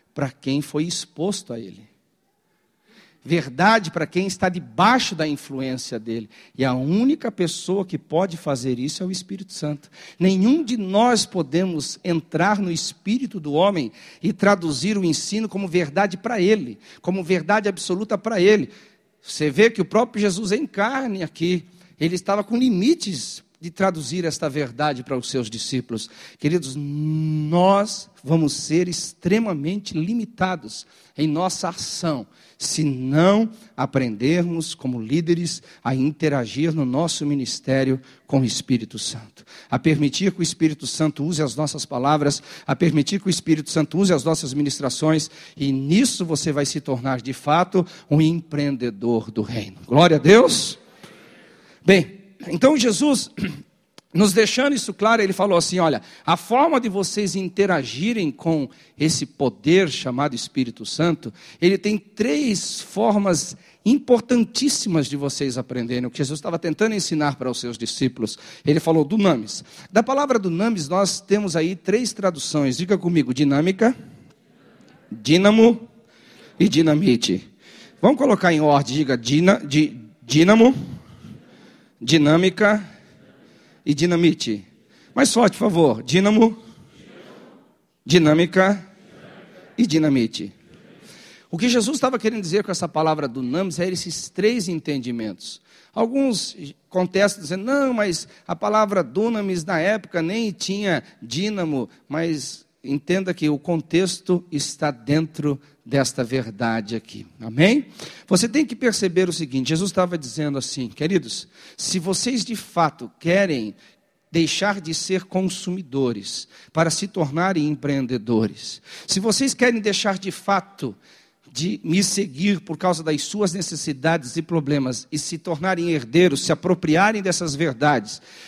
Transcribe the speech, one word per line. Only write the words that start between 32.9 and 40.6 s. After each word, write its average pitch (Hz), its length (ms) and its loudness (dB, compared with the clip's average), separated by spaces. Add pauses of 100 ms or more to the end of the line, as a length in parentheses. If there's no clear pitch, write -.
aprendermos 139 960 -2
como 123 260 -6
líderes 165 600 -2 (220)
a 127 100 -2
interagir 143 800 0
no 151 100 0
nosso 147 400 -2
ministério 131 760 -2 (260)
com 139 140 2
o 127 40 2
Espírito 110 540 -4
Santo. - 460 -12 (260)
A 127 80 0
permitir 151 540 0
que 185 80 -8
o - 20 -4
Espírito 156 420 -2